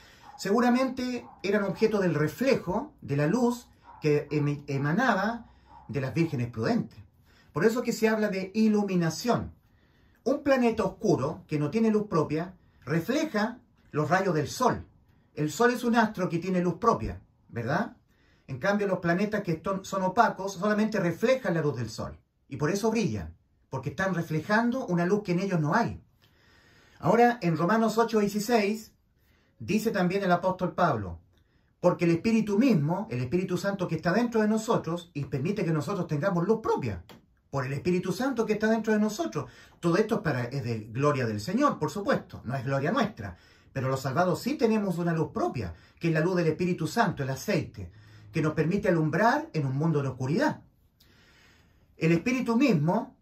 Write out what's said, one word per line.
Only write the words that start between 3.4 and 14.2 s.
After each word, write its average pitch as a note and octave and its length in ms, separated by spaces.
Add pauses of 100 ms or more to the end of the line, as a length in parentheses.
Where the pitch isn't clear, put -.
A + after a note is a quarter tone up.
que D3 300
em-, C#3+ 360
emanaba G3 840 (380)
de B2 120
las B2+ 140
vírgenes D3+ 360
prudentes. E3 480 (540)
Por E3 140
eso A#3 160
que A#3 100
se A3 160
habla G#3+ 200
de F#3 260
iluminación. G3 1000 (720)
Un C4+ 180
planeta A#3+ 420
oscuro - 640
que D3+ 120
no D3 120
tiene A3 200
luz G#3+ 180
propia D#3 460 (320)
refleja A3 760 (300)
los C#3+ 180
rayos F#3 260